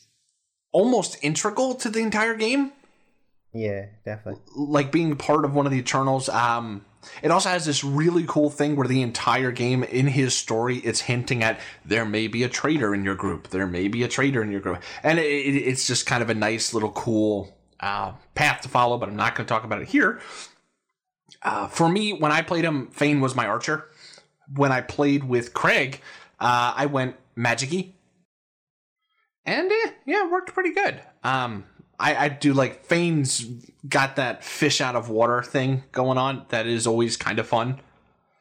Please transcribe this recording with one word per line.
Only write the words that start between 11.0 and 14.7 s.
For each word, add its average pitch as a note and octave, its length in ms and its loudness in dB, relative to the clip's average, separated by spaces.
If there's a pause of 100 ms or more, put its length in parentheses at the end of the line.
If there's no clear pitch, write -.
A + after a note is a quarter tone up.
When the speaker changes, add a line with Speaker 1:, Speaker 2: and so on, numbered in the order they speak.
Speaker 1:
hinting B2 400 -2
at A2 160 2 (260)
there A2+ 200 0
may G#2+ 220 0
be A2+ 160 -2
a B2 60 0
traitor C#3+ 440 0
in G2+ 120 0
your G2 100 0
group. F#2+ 340 -4
There F#2+ 180 -2
may F2+ 220 0
be A#2 140 -2
a A#2 60 0
traitor C3 340 0
in G#2+ 80 -4
your G2 100 -4
group. F2+ 220 -4 (200)